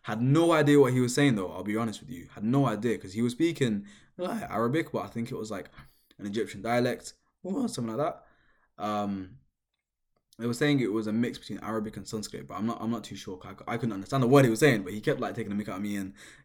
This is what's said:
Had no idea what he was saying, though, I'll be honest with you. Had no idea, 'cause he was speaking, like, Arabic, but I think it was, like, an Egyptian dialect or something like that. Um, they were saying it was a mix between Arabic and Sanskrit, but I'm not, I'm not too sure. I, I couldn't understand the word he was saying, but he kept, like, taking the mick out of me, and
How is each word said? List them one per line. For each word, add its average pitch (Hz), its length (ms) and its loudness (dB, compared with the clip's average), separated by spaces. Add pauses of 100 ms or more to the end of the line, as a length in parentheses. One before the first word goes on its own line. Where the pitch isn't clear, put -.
Had 110 180 -4
no 151 300 6
idea 147 300 8
what 127 120 8
he 127 60 2
was 123 160 2
saying, 143 220 4
though, 92 160 -4
I'll 90 100 -10
be 104 140 -2
honest 113 240 -4
with - 100 -18
you. 85 240 -14
Had 101 80 -10
no 127 240 4
idea, 107 320 0
'cause 95 140 -14
he 110 100 -2
was 120 80 2
speaking, 123 560 0 (300)
like, 190 340 -6
Arabic, 120 400 0
but 101 140 -4
I - 20 -12
think 117 240 -8
it 123 60 -8
was, 107 160 -8
like, 95 180 -10 (480)
an 98 80 -10
Egyptian 104 360 -6
dialect 120 520 0 (300)
or 214 240 -2
something 113 280 -4
like 156 160 -2 (640)
that. - 80 -10
Um, 101 520 -4 (1040)
they 117 60 -4
were 120 80 0
saying 143 260 2
it 107 100 0
was 107 160 0
a 107 60 -2
mix 117 260 -2
between 101 200 -12
Arabic 110 380 -6
and 95 120 -12
Sanskrit, - 400 -10
but 90 60 -12
I'm 98 120 -4
not, 117 140 -4
I'm 113 100 -4
not 117 140 -4
too - 100 -12
sure. 95 300 -12
I, 98 300 -10
I - 20 -4
couldn't 117 160 -2
understand 98 300 -2
the 123 40 4
word 135 200 8
he 117 40 4
was 110 80 0
saying, 123 240 4
but 92 120 -8
he 107 60 -8
kept, 117 200 -2
like, 98 160 -6
taking 101 200 -6
the 104 60 -2
mick 104 60 -8
out 98 80 -8
of 98 60 -6
me, 104 120 -4
and 98 200 -8 (300)